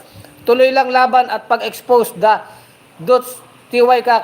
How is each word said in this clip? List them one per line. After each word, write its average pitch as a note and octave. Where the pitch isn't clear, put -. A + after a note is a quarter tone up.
"Tuloy B3+
lang C4
laban B3+
at A3+
pag-expose A#3
da G3+
Dutch B3
T A#3+
Y B3
K A#3